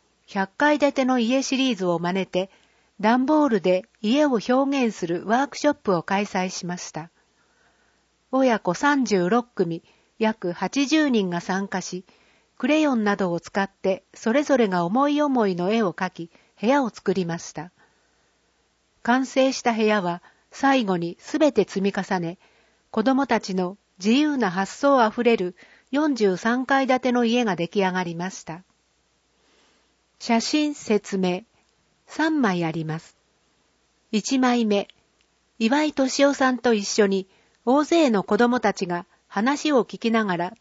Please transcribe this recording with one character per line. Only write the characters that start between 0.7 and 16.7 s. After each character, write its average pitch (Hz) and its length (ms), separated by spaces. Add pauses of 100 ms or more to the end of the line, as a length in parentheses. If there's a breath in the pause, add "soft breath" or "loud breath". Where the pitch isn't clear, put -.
建 330 120
て 269 140
の 254 140
家 247 220
シ 262 160
リ 262 160
ー - 20
ズ 185 120
を 170 120
真 175 120
似 185 160
て、 185 220 (520 soft breath)
段 240 240
ボ 302 200
ー 277 40
ル 220 100
で 185 260 (160)
家 262 240
を 254 220
表 247 60
現 269 420
す 180 120
る 170 180
ワ 226 140
ー 277 80
ク - 100
シ - 100
ョ 196 40
ッ - 20
プ 196 220
を 160 80
開 202 220
催 185 240
し - 160
ま 175 120
し - 140
た。 160 180 (1200)
親 254 280
子 180 140
三 285 300
十 185 260
六 240 240
組、 170 300 (360 soft breath)
約 220 320
八 190 340
十 302 240
人 208 200
が 175 120
参 196 260
加 190 140
し、 - 240 (520 soft breath)
ク 254 100
レ 302 140
ヨ 294 120
ン 226 100
な 202 120
ど 190 160
を 170 80
使 - 240
っ 196 60
て - 340 (100)
そ - 180
れ 285 120
ぞ 285 140
れ 233 100
が 180 180
思 262 240
い 294 120
思 262 260
い 185 80
の 175 180
絵 226 80
を 190 100
描 - 200
き、 165 180 (320 soft breath)
部 208 60
屋 277 160